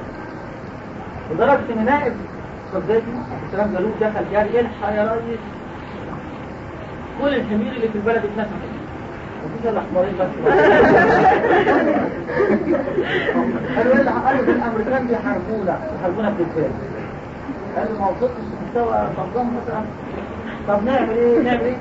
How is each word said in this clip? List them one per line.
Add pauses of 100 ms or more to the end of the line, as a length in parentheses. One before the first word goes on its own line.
(1300)
لدرجه (140)
ان
نائب (600)
قذافي
عبد
السلام
جالوت
دخل
جاري:
"الحق
يا
ريس، (1800)
كل
الحمير
اللي
في
البلد
اتنسفت. (720)
مفيش
الا
حمارين
بس."
<laughs> (3250)
قالوا:
"ايه
اللي
ح-؟"
قالوا:
"ده
الامريكان
بيحاربونا، (140)
بيحاربونا
بالفعل." (1080)
قال
له:
"ما
وصلتش
لمستوى (100)
صدام
مثلًا. (840)
طب
نعمل
ايه؟
نعمل
ايه؟"